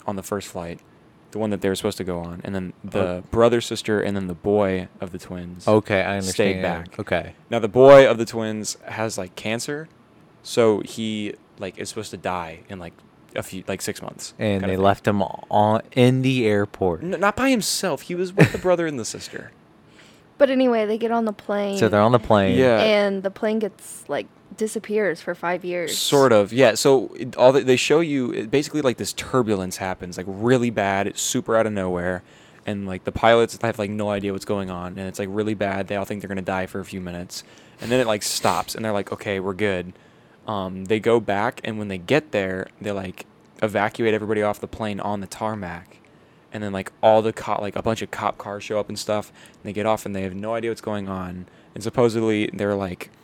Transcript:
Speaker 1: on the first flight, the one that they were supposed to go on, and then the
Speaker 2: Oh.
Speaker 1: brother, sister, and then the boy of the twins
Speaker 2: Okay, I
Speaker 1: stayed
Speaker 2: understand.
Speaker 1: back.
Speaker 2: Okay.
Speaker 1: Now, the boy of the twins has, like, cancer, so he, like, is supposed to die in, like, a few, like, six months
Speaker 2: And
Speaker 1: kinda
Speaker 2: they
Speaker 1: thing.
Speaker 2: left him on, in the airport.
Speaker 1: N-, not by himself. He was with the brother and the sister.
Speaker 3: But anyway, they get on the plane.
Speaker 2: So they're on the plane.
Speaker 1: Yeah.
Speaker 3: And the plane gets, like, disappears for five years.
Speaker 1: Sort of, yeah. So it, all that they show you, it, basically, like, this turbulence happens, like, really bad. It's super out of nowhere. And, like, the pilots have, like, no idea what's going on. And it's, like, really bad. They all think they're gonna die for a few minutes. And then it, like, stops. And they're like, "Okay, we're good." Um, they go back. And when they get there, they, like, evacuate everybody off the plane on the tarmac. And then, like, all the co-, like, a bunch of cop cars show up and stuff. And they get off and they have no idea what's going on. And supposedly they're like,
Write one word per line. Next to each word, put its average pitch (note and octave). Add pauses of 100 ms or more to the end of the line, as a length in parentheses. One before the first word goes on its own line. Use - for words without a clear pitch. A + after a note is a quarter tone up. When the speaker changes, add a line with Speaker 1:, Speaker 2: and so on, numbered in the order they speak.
Speaker 1:
on G#2
the F#2+
first G2+
flight, E2+ (520)
the G#2
one A2
that G2
they G2
were F#2+
supposed G2+
to F#2+
go F2
on, E2+
and G2+
then F#2 (100)
the G2+
Speaker 2:
Oh. F2+
Speaker 1:
brother, A#2
sister, G#2+
and G2+
then F#2+
the F2+
boy F#2+ (100)
of F#2
the F2+
twins F2+
Speaker 2:
Okay, G#2+
I G2
Speaker 1:
stayed F#2+
Speaker 2:
understand. F#2
Speaker 1:
back. E2+
Speaker 2:
Okay. F#2 (160)
Speaker 1:
Now, A#2
the A2
boy C3+
of A2+
the A2+
twins A2
has, A2
like, F#2
cancer, D3 (560)
so A2
he, G#2+ (240)
like, F#2+
is G2+
supposed -
to G#2
die E2+ (100)
in, G2+
like, E2+ (420)
a -
few, F#2
like, F#2+
six -
months -
Speaker 2:
And G2+
Speaker 1:
kinda F#2+
Speaker 2:
they F#2
Speaker 1:
thing. F#2+
Speaker 2:
left G2
him G2+
on, G#2+ (120)
in B2+
the B2+
airport. G2+
Speaker 1:
N-, E3+
not G3+
by C4+
himself. F#3+
He F3
was F3+
with -
the G#3+
brother F3
and D3+
the G#2+
sister. - (840)
Speaker 3:
But C#4
anyway, B3+
they A3
get A3+
on A#3
the G#3+
plane. G3+
Speaker 2:
So A2+
they're G#2
on A2+
the A#2+
plane. G2
Speaker 1:
Yeah. B2
Speaker 3:
And G3+
the F#3+
plane G#3+
gets, -
like, B2+ (320)
disappears G#3+
for F3
five F3
years. F3
Speaker 1:
Sort C#3
of, G#2
yeah. A#2
So C3+
it, B2+
all B2+
that C3
they B2+
show D3
you, C#3+
it, A2
basically, D3+
like, B2+
this -
turbulence G#2
happens, F2+
like, F#2
really A#2
bad. G2
It's -
super -
out A2
of G#2+
nowhere. F#2 (420)
And, G2+
like, F#2
the -
pilots A2+
have, A2+
like, G#2
no G#2
idea G2+
what's F#2+
going G2
on. F2+
And G2
it's, F#2
like, G2+
really G#2+
bad. G2
They G2+
all G2
think G2+
they're G2+
gonna F#2+
die F#2
for G2
a F#2
few F#2+
minutes. F2 (360)
And A2+
then B2+
it, A#2+
like, G#2+
stops. -
And A2+
they're A2
like, G2+
"Okay, G2+
we're F#2+
good." F#2 (540)
Um, F#2+
they A2
go A#2
back. G#2
And A2
when G#2+
they F#2+
get B3+
there, F#2+ (120)
they, G#2
like, F#2+ (340)
evacuate G#2+
everybody G#2+
off G#2
the -
plane G#2
on G2+
the F#2+
tarmac. F#2 (560)
And G#2+
then, G#2
like, F#2+ (100)
all A2
the A2
co-, -
like, G2+
a -
bunch A2+
of G2+
cop -
cars G2+
show G#2+
up G2+
and G#2
stuff. G#2 (220)
And -
they G#2+
get G#2
off A2
and G2+
they F#2+
have F#2
no G#2+
idea A#2
what's A2
going G#2
on. F#2 (280)
And -
supposedly A2
they're G2+
like, F#2+ (140)